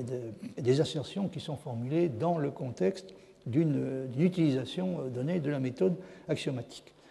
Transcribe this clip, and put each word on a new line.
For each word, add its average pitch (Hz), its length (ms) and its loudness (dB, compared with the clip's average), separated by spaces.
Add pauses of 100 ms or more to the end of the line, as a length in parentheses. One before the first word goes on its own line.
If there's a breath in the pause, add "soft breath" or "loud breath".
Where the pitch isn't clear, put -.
et - 20 -4
de, 123 180 -4 (380)
et - 40 -4
des 131 200 6
assertions 156 460 -2
qui - 120 -6
sont 143 160 -6
formulées 135 540 0
dans 156 260 0
le 143 140 0
contexte 147 640 -2 (320 loud breath)
d'une, 131 640 2
d'une 127 140 0
utilisation, 175 800 2
euh, 135 80 -4
donnée 135 320 0
de 143 100 -2
la 143 100 0
méthode 147 340 2 (340 loud breath)
axiomatique. - 640 -4 (180 loud breath)